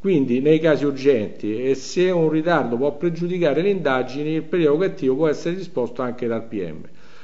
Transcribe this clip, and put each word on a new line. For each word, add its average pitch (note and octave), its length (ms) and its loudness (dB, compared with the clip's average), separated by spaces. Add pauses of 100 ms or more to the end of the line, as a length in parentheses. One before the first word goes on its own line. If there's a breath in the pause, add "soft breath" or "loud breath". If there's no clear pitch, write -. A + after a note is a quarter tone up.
Quindi C3+ 400 2
nei D3+ 180 6
casi D3+ 260 2
urgenti, B2 760 0
e C3+ 120 2
se F3+ 360 0
un E3 200 2
ritardo D#3 460 0
può C#3+ 200 0
pregiudicare E3+ 640 0
le G3+ 80 2
indagini, D3 600 -2
il D#3+ 120 -2
prelievo D#3 340 2
coattivo D3+ 380 0
può D#3 140 2
essere E3+ 260 -2
disposto C3 480 -4
anche A#2+ 240 -4
dal A2+ 180 -2
P G#2 100 -12
M. E2+ 260 -6 (440 soft breath)